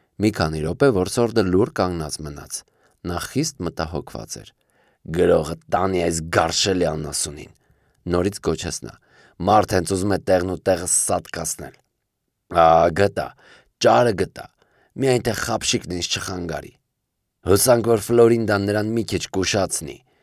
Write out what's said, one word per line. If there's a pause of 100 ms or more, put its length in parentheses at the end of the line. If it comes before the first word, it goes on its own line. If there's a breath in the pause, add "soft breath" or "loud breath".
(180)
Մի
քանի
րոպե
որսորդը
լուռ
կանգնած
մնաց։ (480)
Նա
խիստ
մտահոգված
էր։ (560)
"Գրողը
տանի
այս
գարշելի
անասունին", (520)
նորից
գոչեց
նա։ (480 soft breath)
"Մարդ
հենց
ուզում
է
տեղն
ու
տեղը
սատկացնել"։ (760)
"Ա, (220)
գտա, (540 soft breath)
ճարը
գտա, (500)
միայն
թե
Խապշիկն
ինձ
չխանգարի։ (760)
Հուսանք,
որ
Ֆլորինդան
նրան
մի
քիչ
կուշացնի։ (240 soft breath)